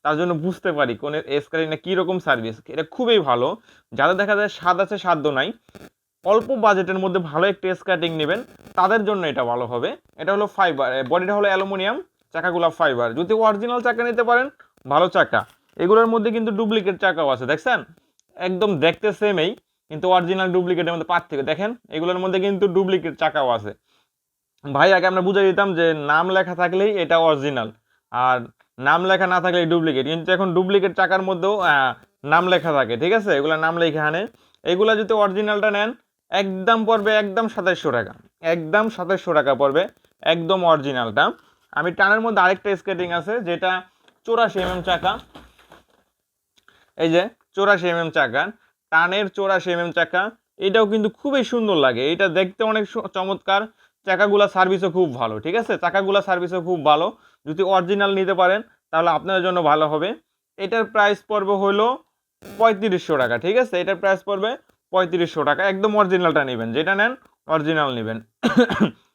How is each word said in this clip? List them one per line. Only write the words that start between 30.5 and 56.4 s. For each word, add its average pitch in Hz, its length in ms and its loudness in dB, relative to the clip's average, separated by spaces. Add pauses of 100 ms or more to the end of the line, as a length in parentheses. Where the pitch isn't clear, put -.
ডুপ্লিকেট 185 420 2
চাকার 190 260 2
মধ্যেও, 190 380 -2
আহ, 143 340 2 (300)
নাম 165 240 2
লেখা 165 260 2
থাকে, 120 240 0
ঠিক 170 160 0
আছে? 202 240 2
এগুলা 156 200 0
নাম 160 200 0
লেখা 156 300 0
আনে। 170 200 -2 (360)
এগুলা 208 320 2
যদি 214 180 -2
অরিজিনালটা 208 580 0
নেন, 208 220 -2 (360)
একদম 196 560 0
পড়বে 214 260 2
একদম 214 360 0
সাতাইশশো 180 440 -2
টাকা, 117 220 -2 (280)
একদম 170 480 0
সাতাইশশো 180 440 -4
টাকা 139 220 4
পড়বে, 143 320 2 (340)
একদম 170 440 0
অরিজিনালটা। 139 640 2 (400)
আমি 165 200 -2
টানের 202 300 2
মধ্যে 220 200 0
আরেকটা 190 340 2
স্কেটিং 180 360 -6
আছে, 175 300 -4
যেটা 185 400 -2 (440)
চৌরাশি 226 340 2
এমএম 180 220 -4
চাকা, 185 380 -2 (1800)
এই 165 140 0
যে 175 180 2 (260)
চৌরাশি 196 320 2
এমএম 170 220 -2
চাকা, 143 380 -2 (420)
টানের 180 400 0
চৌরাশি 190 420 -2
এমএম 175 200 -2
চাকা, 180 400 -2 (260)
এটাও 196 280 2
কিন্তু 214 240 0
খুবই 269 340 -2
সুন্দর 220 320 -2
লাগে, 135 380 2
এটা 196 140 0
দেখতে 180 360 -2
অনেক 220 260 -2
সু-, 220 180 -8
চমৎকার। 190 540 -2 (440)
চাকাগুলা 202 420 4
সার্ভিসও 185 440 2
খুব 165 240 0
ভালো, 113 240 -2
ঠিক 160 160 -4
আছে? 220 220 -2
চাকাগুলা 196 440 0
সার্ভিসও 180 400 -2